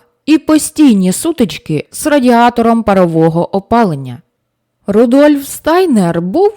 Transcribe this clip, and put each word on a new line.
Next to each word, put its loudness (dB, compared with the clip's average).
І 4
постійні 0
сутички -6
з -8
радіатором 2
парового 0
опалення. -4
Рудольф 2
Стайнер -2
був -2